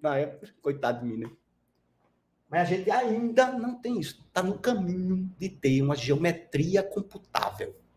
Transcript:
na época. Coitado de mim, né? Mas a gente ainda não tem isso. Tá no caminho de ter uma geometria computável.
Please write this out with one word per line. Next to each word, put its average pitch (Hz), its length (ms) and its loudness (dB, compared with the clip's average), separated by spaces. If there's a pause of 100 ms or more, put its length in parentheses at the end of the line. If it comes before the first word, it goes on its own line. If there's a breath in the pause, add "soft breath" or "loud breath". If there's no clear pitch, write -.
na 147 160 0
época. - 460 -6
Coitado 131 380 -2
de 123 40 -8
mim, 110 140 -4
né? 117 120 -8 (1160)
Mas 170 140 2
a - 20 4
gente 185 260 0
ainda 240 640 4
não 240 220 -4
tem 240 260 -4
isso. - 320 -10
Tá 185 100 0
no 190 160 0
caminho 185 800 0
de 190 120 -6
ter 135 320 2
uma 139 120 2
geometria 160 880 0
computável. - 960 -6 (200)